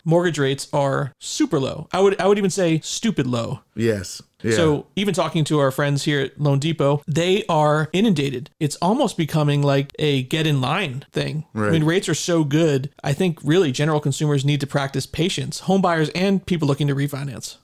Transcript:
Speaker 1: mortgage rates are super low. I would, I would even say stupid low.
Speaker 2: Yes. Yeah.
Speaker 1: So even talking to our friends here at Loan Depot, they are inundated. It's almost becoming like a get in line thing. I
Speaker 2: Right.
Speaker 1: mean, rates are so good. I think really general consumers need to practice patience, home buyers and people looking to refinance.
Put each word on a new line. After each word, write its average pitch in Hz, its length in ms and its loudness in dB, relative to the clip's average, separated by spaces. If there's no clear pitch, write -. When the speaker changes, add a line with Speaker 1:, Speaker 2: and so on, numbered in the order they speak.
Speaker 1:
mortgage 165 340 2
rates 139 320 -2
are 139 480 -2
super - 400 -2
low. 147 320 -6
I 180 100 0
would, 196 200 4
I 175 60 2
would 202 100 4
even 196 140 0
say 165 340 2
stupid 160 420 -2
low. 117 340 -4
Speaker 2:
Yes. 110 460 -2
Yeah. 113 120 0
Speaker 1:
So 151 320 2
even 190 180 0
talking 160 300 0
to 151 160 0
our 135 100 4
friends 143 340 -2
here 147 160 0
at - 180 -6
Loan 143 200 2
Depot, 147 500 0
they 175 400 0
are 151 460 2
inundated. 143 560 0
It's 147 220 -2
almost 226 340 0
becoming 147 460 0
like 139 360 0
a 139 260 0
get 160 220 -2
in 143 140 0
line 139 500 -4
thing. 143 440 -6
I 110 40 -6
Speaker 2:
Right. 107 140 2
Speaker 1:
mean, 156 120 2
rates 170 260 2
are 160 40 2
so 165 300 0
good. 143 460 0
I 143 120 -2
think 180 280 -2
really 151 300 2
general 151 280 0
consumers 143 440 0
need 143 160 2
to 139 60 -6
practice 139 400 -4
patience, 151 540 -4
home 190 200 2
buyers 165 300 2
and 190 340 0
people 160 240 -2
looking 143 200 0
to 139 60 0
refinance. 139 680 -6